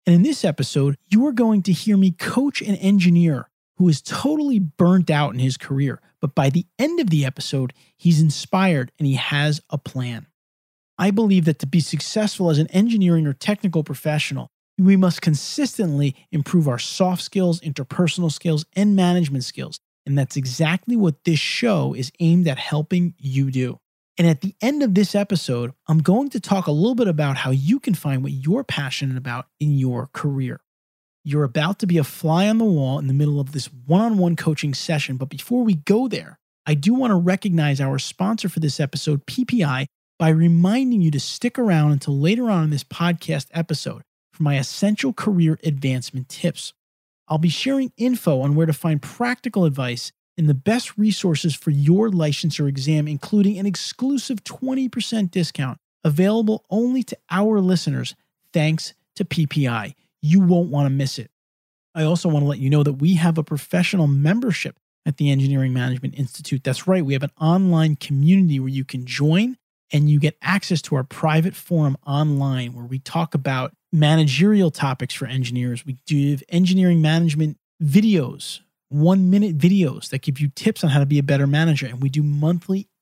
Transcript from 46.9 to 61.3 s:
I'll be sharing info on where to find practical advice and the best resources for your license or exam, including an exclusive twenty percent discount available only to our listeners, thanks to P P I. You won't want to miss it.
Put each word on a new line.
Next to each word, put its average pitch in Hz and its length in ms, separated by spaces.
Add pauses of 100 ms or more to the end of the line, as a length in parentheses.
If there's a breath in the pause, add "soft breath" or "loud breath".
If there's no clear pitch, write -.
I'll 160 120
be 170 100
sharing 262 480
info 226 440
on 143 120
where 160 140
to 160 40
find 151 300
practical 240 640
advice 131 460 (260)
and 160 100
the 147 60
best 214 420
resources 185 600
for - 160
your 170 400
license 156 480
or 147 80
exam, 147 400
including 196 500
an 196 80
exclusive 247 800
twenty 262 440
percent 220 440
discount 147 480 (240)
available 208 640
only 247 320
to - 160 (140)
our 208 280
listeners, 156 540 (400)
thanks 156 400 (220)
to 190 100
P 160 220
P 139 200
I. 113 280 (260)
You 175 200
won't 175 280
want 143 160
to 135 60
miss 135 260
it. 113 140 (640)